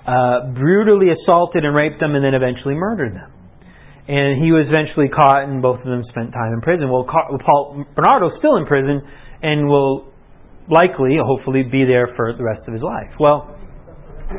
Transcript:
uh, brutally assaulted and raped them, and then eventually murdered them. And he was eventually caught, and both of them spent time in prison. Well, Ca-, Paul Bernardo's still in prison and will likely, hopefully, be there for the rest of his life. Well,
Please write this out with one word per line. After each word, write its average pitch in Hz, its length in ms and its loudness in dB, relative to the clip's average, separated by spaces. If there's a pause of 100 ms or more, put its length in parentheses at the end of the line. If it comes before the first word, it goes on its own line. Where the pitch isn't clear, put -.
uh, 127 460 0
brutally 190 580 2
assaulted 170 540 2
and 147 100 0
raped 147 240 0
them, 151 160 -2
and 139 80 0
then 135 140 2
eventually 127 400 -2
murdered 165 400 -6
them. - 160 -20 (720)
And 139 320 0
he 165 160 2
was 151 160 2
eventually 151 400 0
caught, 139 400 2
and 131 120 -4
both 127 200 0
of 131 80 -8
them 123 140 -4 (100)
spent 117 180 -8
time 117 220 -4
in 113 80 -6
prison. 151 320 0
Well, 127 160 -2
Ca-, 151 320 -2
Paul 143 440 0 (120)
Bernardo's 185 400 2
still 302 240 2
in 143 40 -6
prison 139 360 0 (400)
and 151 260 0
will 139 460 0 (560)
likely, 160 480 2
hopefully, 135 460 -2
be 131 260 0
there 123 260 2
for 117 220 -4
the 127 60 -8
rest 110 240 -6
of 117 60 -10
his 110 100 -8
life. 180 360 -10
Well, 147 300 2 (880)